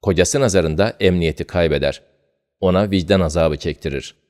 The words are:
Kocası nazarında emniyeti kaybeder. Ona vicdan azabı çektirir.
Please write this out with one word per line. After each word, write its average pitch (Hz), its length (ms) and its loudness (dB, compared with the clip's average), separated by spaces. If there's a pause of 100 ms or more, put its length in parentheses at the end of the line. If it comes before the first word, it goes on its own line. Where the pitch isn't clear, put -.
Kocası 151 380 0
nazarında 92 600 0
emniyeti 90 440 0
kaybeder. 73 580 -2 (580)
Ona 95 320 2
vicdan 95 280 2
azabı 80 380 0
çektirir. 76 580 -8 (140)